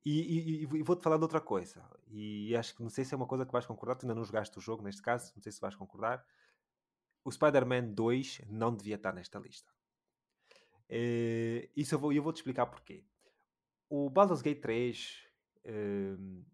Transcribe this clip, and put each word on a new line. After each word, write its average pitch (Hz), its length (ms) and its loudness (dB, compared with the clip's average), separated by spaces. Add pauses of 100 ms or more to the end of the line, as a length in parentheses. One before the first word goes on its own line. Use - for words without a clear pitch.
E, 151 180 2
e, 160 420 0
e, - 0 -
e 151 200 -2
vou-te 175 200 2
falar 160 140 6
de 160 60 4
outra 160 160 2
coisa. 95 480 -4 (200)
E 107 480 -4
acho 117 200 -2
que, - 60 -12
não 113 80 -6
sei 131 160 -2
se 131 80 -6
é 139 40 -4
uma 127 100 -4
coisa 131 180 -2
que 127 60 -14
vais 123 140 0
concordar, 120 300 -4
tu 127 100 -10
ainda 120 100 -2
não 113 100 -4
jogaste 101 320 -4
o 98 40 -14
jogo, 110 220 -6
neste 101 200 -10
caso, 120 320 0
não 104 80 -20
sei 110 80 -10
se - 100 -12
vais 101 140 -4
concordar. 107 500 -4 (1000)
O 131 60 -6
Spider-Man 123 600 4
dois 117 560 2
não 113 260 2
devia 104 240 -4
estar 98 140 -2
nesta 90 280 -10
lista. - 340 -20 (1120)
Eh, 117 880 0
isso 143 200 0
eu 143 40 4
vou, 147 140 2
eu 147 80 4
vou-te 156 140 -2
explicar 127 320 0
porquê. - 360 -18 (840)
O 143 220 0
Baldur's 175 320 6
Gate 143 180 0
três, 117 680 -2 (360)
ehm, 98 800 -4 (100)